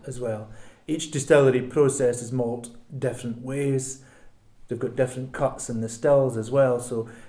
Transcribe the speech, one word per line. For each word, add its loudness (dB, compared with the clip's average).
as -8
well. -6
Each -4
distillery 6
processes 2
malt -2
different -6
ways. -4
They've -6
got -6
different -2
cuts -4
in -4
the -4
stills 4
as -4
well. 4
So -6